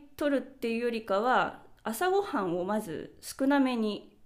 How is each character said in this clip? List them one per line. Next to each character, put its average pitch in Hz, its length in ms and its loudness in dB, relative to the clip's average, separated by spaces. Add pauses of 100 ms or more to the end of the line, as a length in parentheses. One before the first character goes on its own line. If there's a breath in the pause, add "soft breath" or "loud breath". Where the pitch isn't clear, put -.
(160)
取 285 200 2
る - 40 0
っ - 20 -8
て - 280 -6
い 226 60 0
う - 20 -2
よ 240 120 0
り 226 140 -6
か 233 160 0
は、 220 420 0 (200)
朝 349 280 0
ご 392 120 4
は 294 200 -2
ん 175 160 0
を 175 60 -2
ま 208 160 -2
ず 156 400 -10
少 - 260 -4
な 285 120 6
め 262 180 2
に 214 500 -4